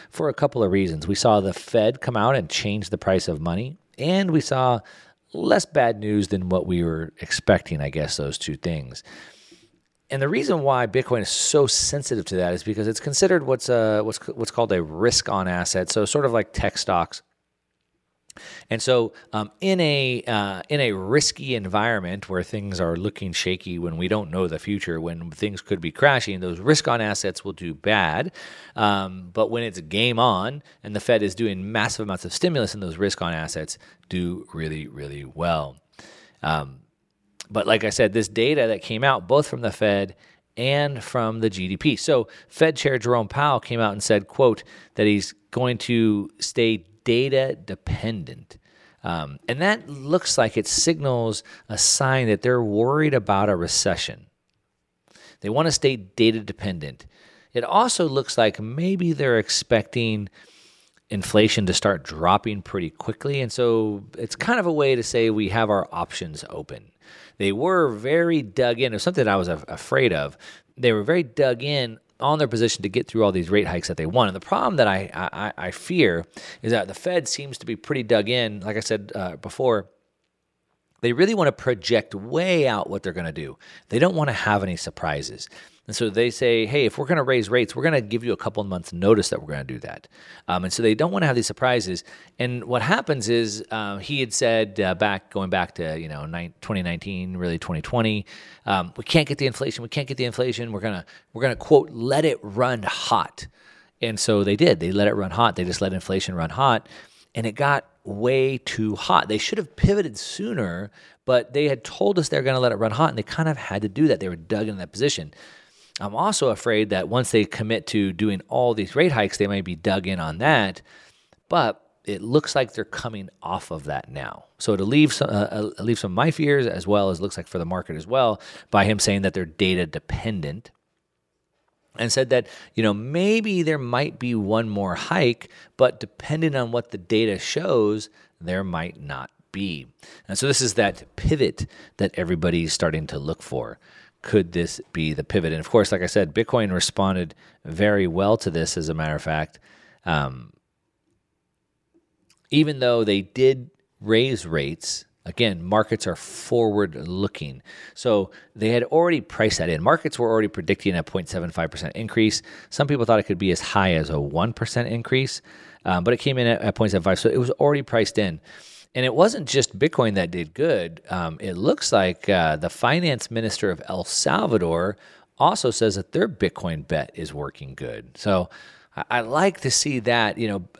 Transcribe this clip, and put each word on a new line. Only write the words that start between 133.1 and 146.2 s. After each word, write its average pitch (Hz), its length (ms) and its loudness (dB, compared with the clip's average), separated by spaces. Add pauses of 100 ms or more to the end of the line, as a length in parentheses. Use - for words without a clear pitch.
there 151 160 2
might 127 400 -2
be 123 160 0
one 110 340 2
more 98 240 -2
hike, 139 560 0 (280)
but 127 220 4
depending 156 560 -2
on 120 160 0
what 120 200 -2
the 98 80 -10
data 104 400 2
shows, 107 720 0 (280)
there 90 240 -4
might 90 380 -6
not 67 300 -10 (200)
be. 92 360 -6 (400)
And 98 100 -6
so - 80 -2
this 139 160 2
is 123 140 0
that 101 400 0
pivot - 500 0 (320)
that 98 160 0
everybody's 85 580 0
starting 78 360 0
to 73 100 -10
look 73 240 -6
for. 58 380 -8 (440)
Could 90 280 2
this 87 300 -2 (120)
be 80 200 -2
the 73 100 -4
pivot? 82 300 0
And 80 60 -2
of 80 100 -10
course, 107 220 6
like 90 100 0
I 90 60 -2
said, 90 260 2